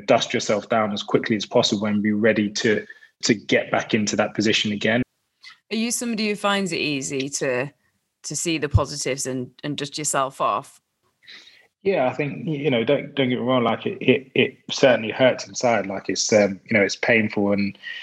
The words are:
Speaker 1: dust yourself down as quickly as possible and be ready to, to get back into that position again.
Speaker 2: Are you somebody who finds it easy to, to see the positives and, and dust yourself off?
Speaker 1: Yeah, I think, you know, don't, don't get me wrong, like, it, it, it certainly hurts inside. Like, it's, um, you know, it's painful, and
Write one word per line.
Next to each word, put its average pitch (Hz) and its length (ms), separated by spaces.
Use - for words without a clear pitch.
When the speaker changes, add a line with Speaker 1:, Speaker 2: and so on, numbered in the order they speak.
Speaker 1:
dust - 260
yourself 110 380
down 107 220
as 101 100
quickly - 340
as 98 80
possible 113 400
and 104 180
be 107 100
ready 107 360
to, 104 380
to 123 100
get 110 360
back 113 220
into 104 240
that 104 180
position 107 380
again. 110 300
Speaker 2:
Are 214 60
you 226 140
somebody 226 380
who 208 80
finds 196 360
it - 60
easy 139 500
to, 139 420
to 151 140
see 160 200
the 143 140
positives 139 560
and, 131 240
and 147 140
dust 139 220
yourself 139 420
off? 117 400
Speaker 1:
Yeah, 180 240
I 127 80
think, 147 340
you 147 220
know, 117 120
don't, 135 320
don't 135 140
get 123 100
me 110 60
wrong, 123 200
like, 110 200
it, 117 160
it, - 340
it - 240
certainly 113 400
hurts 123 360
inside. 101 400
Like, 95 220
it's, - 240
um, 101 320
you 117 100
know, 104 80
it's 95 140
painful, 107 560
and 98 240